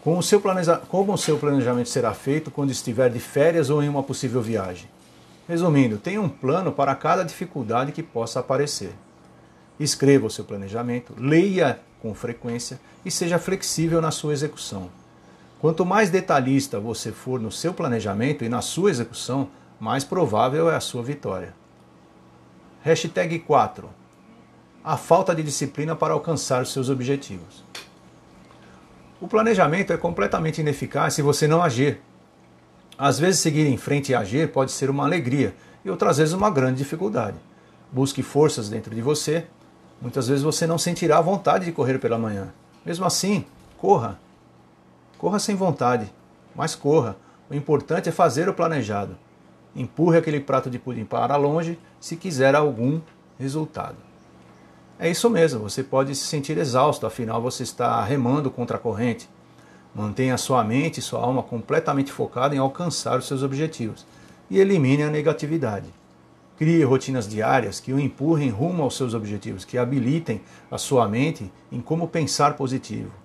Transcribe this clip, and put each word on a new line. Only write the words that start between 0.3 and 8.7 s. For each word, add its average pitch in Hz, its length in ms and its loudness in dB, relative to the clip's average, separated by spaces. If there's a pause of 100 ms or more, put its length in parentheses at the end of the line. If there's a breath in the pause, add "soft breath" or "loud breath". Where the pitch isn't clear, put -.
planeja-, 185 480 2
como 196 260 0
o 170 40 0
seu 151 200 0
planejamento 123 520 0
será 117 240 0
feito 143 360 -2
quando 139 220 -2
estiver 123 380 2
de 117 100 -2
férias 151 500 2
ou 147 140 2
em 143 60 0
uma 143 120 -2
possível 123 400 -2
viagem? 98 480 -4 (580 loud breath)
Resumindo, 147 500 4
tenha 196 240 -4
um 170 80 0
plano 156 420 -2
para 139 240 0
cada 180 280 0
dificuldade 135 680 -4
que 156 120 -10
possa 117 360 -6
aparecer. 131 540 -2 (840 loud breath)